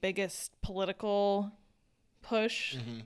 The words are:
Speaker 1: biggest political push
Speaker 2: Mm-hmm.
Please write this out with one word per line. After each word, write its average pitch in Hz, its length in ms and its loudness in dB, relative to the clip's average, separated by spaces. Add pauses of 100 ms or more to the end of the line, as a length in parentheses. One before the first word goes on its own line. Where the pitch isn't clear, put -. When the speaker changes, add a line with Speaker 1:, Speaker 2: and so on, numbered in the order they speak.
Speaker 1:
biggest 190 640 -2
political 202 880 2 (720)
push 220 540 0
Speaker 2:
Mm-hmm. 120 300 -6